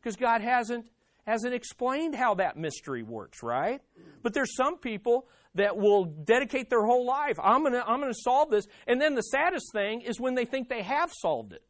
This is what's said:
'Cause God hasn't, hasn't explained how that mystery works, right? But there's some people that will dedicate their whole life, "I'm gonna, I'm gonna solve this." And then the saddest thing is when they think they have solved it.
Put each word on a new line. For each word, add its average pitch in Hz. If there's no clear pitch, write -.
'Cause 214
God 233
hasn't, 233
hasn't 226
explained 262
how 240
that 180
mystery 139
works, 110
right? 143
But 233
there's 269
some 285
people 240
that 202
will 202
dedicate 226
their 220
whole 247
life, 269
"I'm 226
gonna, 247
I'm 240
gonna 262
solve 269
this." 208
And 247
then 294
the 233
saddest 302
thing 214
is 233
when 254
they 247
think 262
they 233
have 285
solved 117
it. 78